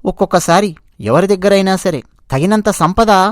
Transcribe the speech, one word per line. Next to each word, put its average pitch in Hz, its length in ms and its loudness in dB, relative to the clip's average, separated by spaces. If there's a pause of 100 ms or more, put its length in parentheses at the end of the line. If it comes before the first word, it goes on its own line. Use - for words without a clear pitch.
ఒక్కొక్కసారి 185 680 -2 (260)
ఎవరి 139 260 0
దగ్గరైనా 190 480 0
సరే 175 280 -4 (280)
తగినంత 202 380 0
సంపద 196 420 0 (200)